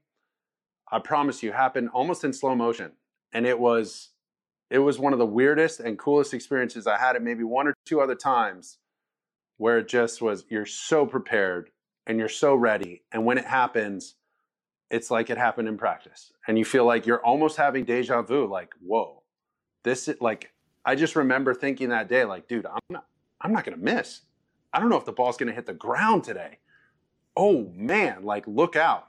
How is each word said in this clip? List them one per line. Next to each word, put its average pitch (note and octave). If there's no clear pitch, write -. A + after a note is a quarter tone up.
I A2+
promise C#3+
you, A2
happened B2+
almost D#3+
in C#3
slow C3
motion. A#2
And A#2
it B2
was, A#2
it B2+
was C#3
one C#3
of B2
the A#2
weirdest D3
and A#2
coolest C#3+
experiences A#2+
I G#2
had. B2+
It A#2+
maybe A#2
one B2+
or C#3+
two D3+
other C3
times A2+
where A#2
it A2
just A#2
was, G#2
you're G#2+
so -
prepared G2+
and A2+
you're A2
so C#3
ready. G#2
And A2
when B2
it B2
happens, A2+
it's A#2
like A2+
it A#2
happened A#2
in G#2+
practice. -
And A2+
you A2
feel B2+
like A#2
you're A#2
almost D3+
having C3+
deja A#2+
vu, B2
like, F#2
"Whoa, G#2
this B2+
is," D3
like, A2+
I B2+
just D3+
remember C3
thinking C3
that A2
day, B2
like, F#2+
"Dude, A2
I'm -
not, F3+
I'm G#3
not A3
gonna -
miss. -
I D3
don't A#3
know G3
if -
the A2
ball's B2
gonna A#2
hit A#2+
the -
ground D3+
today. F2+
Oh D#3
man, A2+
like, G#2
look D3
out." D3+